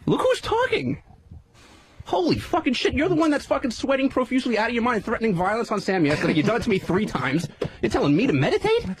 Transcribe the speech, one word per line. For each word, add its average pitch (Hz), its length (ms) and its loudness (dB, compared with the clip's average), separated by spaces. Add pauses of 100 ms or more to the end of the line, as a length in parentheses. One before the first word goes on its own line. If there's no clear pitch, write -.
Look - 160 0
who's 508 200 2
talking. 453 600 -2 (1040)
Holy 339 320 0
fucking 320 360 -2
shit, - 200 0
you're 302 160 0
the 359 60 2
one 311 160 4
that's 285 140 0
fucking 277 260 -2
sweating 269 380 0
profusely 254 480 0
out 220 120 0
of 247 40 -4
your 233 100 0
mind, 233 220 0
threatening 220 300 0
violence 202 360 0
on 208 80 0
Sam 190 260 2
yesterday. 151 280 2
You 147 100 2
done 214 140 2
it 233 60 -2
to - 60 -2
me 190 100 2
three 196 260 0
times. 135 420 -2 (340)
You're - 100 0
telling 285 240 2
me 226 120 4
to 262 60 2
meditate? 359 680 0